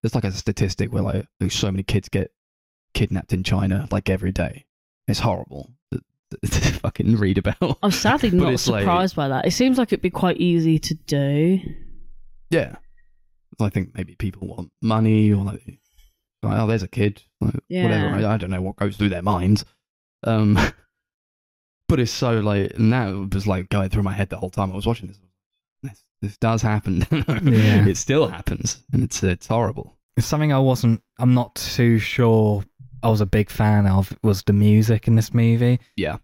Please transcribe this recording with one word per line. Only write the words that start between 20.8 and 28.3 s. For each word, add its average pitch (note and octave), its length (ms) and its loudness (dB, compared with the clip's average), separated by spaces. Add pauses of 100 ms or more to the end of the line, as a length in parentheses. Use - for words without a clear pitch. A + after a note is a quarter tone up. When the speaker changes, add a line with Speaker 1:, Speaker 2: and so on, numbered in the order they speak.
Speaker 1:
but C#3+ 120 2
it's A#2 120 0
so, A#2 280 0
like, G2+ 360 0
and A2 160 4
that A#2 200 0 (200)
was, G2 140 -4
like, F#2 220 -2
going G2 200 -2
through G2+ 140 -2
my F#2+ 100 -2
head G2 160 -4
the - 80 -10
whole F#2 140 -8
time G2 200 -4
I F#2 60 -10
was G2+ 100 -4
watching A2+ 220 -2
this. G2 100 -20 (1040)
This G2+ 140 -8
does A#2 260 0
happen. G#2 460 -2
<laughs> - 40 0 (300)
Speaker 3:
Yeah. G#2+ 440 4
Speaker 1:
It F#2+ 100 2
still C3 320 0
happens, - 640 -6